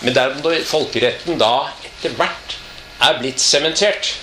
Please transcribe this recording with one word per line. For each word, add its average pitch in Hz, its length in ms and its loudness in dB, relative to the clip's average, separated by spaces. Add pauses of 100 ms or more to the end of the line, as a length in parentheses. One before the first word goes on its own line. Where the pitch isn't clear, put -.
Men 127 80 2
der 135 240 4
hvor 165 240 0
folkeretten 131 760 0
da 123 320 4 (100)
etter - 320 -8
hvert - 380 -4 (500)
er 156 160 4
blitt 131 240 -4
sementert 160 720 2 (100)